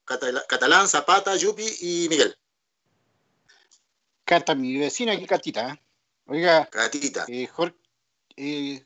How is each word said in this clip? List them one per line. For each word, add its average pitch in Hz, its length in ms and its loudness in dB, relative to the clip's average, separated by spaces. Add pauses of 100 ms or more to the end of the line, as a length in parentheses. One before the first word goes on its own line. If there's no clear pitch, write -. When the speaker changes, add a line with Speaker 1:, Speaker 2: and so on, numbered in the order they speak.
Speaker 1:
Catala-, 127 420 -4
Catalán, 143 420 4
Zapata, 190 480 2
Yupi 208 300 -2 (140)
y 175 280 -2
Miguel. 160 280 2 (1900)
Speaker 2:
Cata, 165 300 2
mi 131 240 -2
vecina 208 340 -2
aquí, 180 140 -4
Catita, 131 460 -4
¿eh? - 80 -16 (460)
Oiga, 160 440 4
Speaker 1:
Catita. 113 580 -4
Speaker 2:
eh, 123 200 -8
Jorge, 175 280 -6 (600)
eh, 143 500 -8